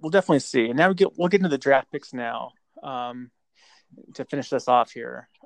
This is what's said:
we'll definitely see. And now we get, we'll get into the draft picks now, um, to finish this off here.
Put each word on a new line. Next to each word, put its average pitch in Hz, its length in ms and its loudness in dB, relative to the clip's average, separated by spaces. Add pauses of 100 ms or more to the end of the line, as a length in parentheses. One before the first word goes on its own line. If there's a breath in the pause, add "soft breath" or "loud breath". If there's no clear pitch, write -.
we'll 156 100 -8
definitely 170 300 4
see. 117 280 0
And 123 80 -4
now 165 120 6
we 190 60 2
get, 185 240 2
we'll 175 100 0
get 190 120 4
into 185 80 0
the 139 100 0
draft 135 320 2
picks - 240 -12
now, 117 380 -8 (300)
um, 123 480 -10 (840 soft breath)
to 131 100 -10
finish 143 240 -8
this 135 200 -4
off 123 240 2
here. 120 360 -14 (180)